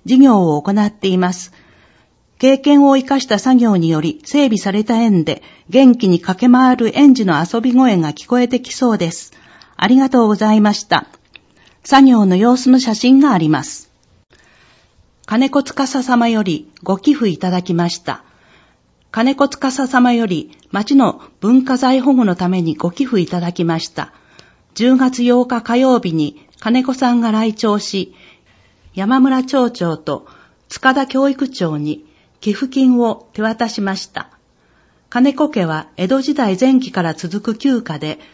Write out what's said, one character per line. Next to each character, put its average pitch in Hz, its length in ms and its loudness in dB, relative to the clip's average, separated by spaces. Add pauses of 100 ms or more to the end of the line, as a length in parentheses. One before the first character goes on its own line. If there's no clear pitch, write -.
事 254 140 2
業 202 380 4
を 147 60 -4
行 196 100 -4
っ 208 200 0
て - 160 -6
い 185 100 0
ま 180 140 0
す。 - 200 -16 (840)
経 269 200 4
験 285 260 4
を 269 140 4
生 262 100 -6
か 277 120 0
し 262 60 -8
た 208 120 -2
作 262 180 2
業 226 220 2
に 165 100 0
よ 156 140 -2
り、 - 220 -6
整 285 200 0
備 220 140 0
さ 190 120 -6
れ 208 140 -2
た 226 160 -2
園 196 240 2
で、 156 180 -6 (280)
元 247 260 6
気 220 120 -2
に 175 120 2
駆 214 320 0
け - 0 -
回 254 240 4
る 233 200 -2
園 277 180 6
児 226 100 -2
の 160 180 0
遊 226 200 -4
び 247 100 0
声 247 240 2
が 156 160 -2
聞 - 140 -16
こ 247 120 -2
え 247 80 0
て 247 140 -4
き - 140 -16
そ 247 160 -2
う 208 80 0
で 170 140 -4
す。 - 200 -18 (440)
あ 185 100 -2
り 247 100 4
が 269 140 2
と 247 140 4
う - 20 2
ご 208 80 2
ざ 214 180 0
い 220 80 4
ま 208 140 2
し - 100 -12
た。 - 220 -2 (760)
作 269 220 6
業 233 220 6
の 180 100 2
様 240 220 2
子 254 100 -2
の 254 100 6
写 233 160 -4
真 262 260 4
が 285 120 4
あ 185 60 2
り 160 100 0
ま 139 160 0
す。 - 260 -18 (1300)
金 254 240 -2
子 277 140 0
司 269 420 -6
様 240 240 0
よ 220 160 0
り 165 260 -6 (140)
ご 196 140 -2
寄 294 160 0
付 233 140 -2
い 160 100 -4
た 180 120 -4
だ 180 120 -2
き 180 120 -4
ま 170 140 0
し - 100 -10
た。 - 240 -12 (880)
金 254 240 0
子 277 140 0
司 269 400 -6
様 247 240 2
よ 233 140 0
り 175 320 -6 (140)
町 214 220 -2
の 240 280 2 (180)
文 254 240 2
化 262 140 -2
財 262 220 2
保 269 120 0
護 247 120 2
の 180 120 0
た 180 120 -4
め 185 120 -2
に 160 140 -2
ご 175 160 -4
寄 262 160 -6
付 220 140 -2
い 160 60 -2
た 175 140 -6
だ 175 120 -6
き 175 120 -4
ま 165 140 -2
し 165 100 -10
た。 - 240 -14 (640)
十 247 200 2
月 254 300 0
八 247 220 2
日 240 160 -6
火 240 160 -2
曜 254 220 2
日 175 120 -6
に 156 340 -4 (140)
金 247 240 0
子 262 80 -4
さ 247 220 -2
ん 233 60 0
が 226 120 -2
来 220 220 -2
庁 208 240 -2
し、 - 360 -8 (800)
山 220 260 0
村 262 220 2
町 254 280 -2
長 170 260 -6
と 147 300 -10 (420)
塚 262 260 -2
田 269 120 -2
教 269 220 0
育 269 200 -4
長 156 300 -6
に 147 260 -8 (360)
寄 208 120 -4
付 254 160 -6
金 262 320 2
を - 320 -4
手 214 100 -8
渡 220 260 -4
し 220 120 -10
ま 196 160 -4
し - 120 -14
た。 - 220 -14 (800)
金 262 240 0
子 294 160 -2
家 208 160 -4
は 156 320 -6
江 185 120 -4
戸 269 120 0
時 277 140 -4
代 208 260 -2
前 262 180 2
期 254 140 -10
か 180 100 -4
ら 160 120 -4
続 208 400 -8
く 220 40 -18
旧 262 220 -2
家 160 180 -10
で、 151 200 -10 (160)